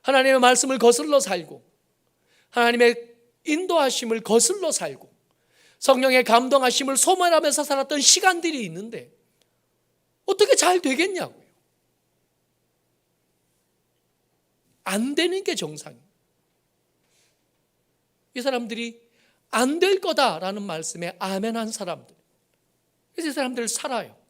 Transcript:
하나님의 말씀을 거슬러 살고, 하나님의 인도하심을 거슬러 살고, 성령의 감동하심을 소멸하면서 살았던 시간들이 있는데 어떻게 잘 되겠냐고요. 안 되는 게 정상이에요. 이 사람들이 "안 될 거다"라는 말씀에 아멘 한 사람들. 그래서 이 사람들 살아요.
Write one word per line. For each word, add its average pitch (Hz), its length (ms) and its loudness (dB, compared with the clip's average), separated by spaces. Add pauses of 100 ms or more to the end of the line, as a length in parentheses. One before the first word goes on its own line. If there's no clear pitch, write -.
하나님의 262 400 2
말씀을 254 380 2
거슬러 269 420 4
살고, 180 420 -8 (840)
하나님의 240 680 2 (300)
인도하심을 294 800 -2
거슬러 294 500 0
살고, 143 400 -8 (680)
성령의 254 460 4
감동하심을 254 720 2
소멸하면서 330 640 2
살았던 285 380 -2
시간들이 330 640 2
있는데 175 480 -14 (1120)
어떻게 403 320 2
잘 359 240 2
되겠냐고요. 302 680 -4 (3500)
안 220 300 -4
되는 359 300 -2
게 392 100 -4
정상이에요. 151 480 -14 (2250)
이 254 60 -10
사람들이 233 600 -6 (500)
"안 262 280 0
될 392 220 2
거다"라는 208 640 -2
말씀에 170 560 -10
아멘 190 380 -4
한 226 140 -6
사람들. 175 460 -12 (960)
그래서 330 180 -8
이 - 20 -8
사람들 254 360 -6
살아요. 226 480 -8 (140)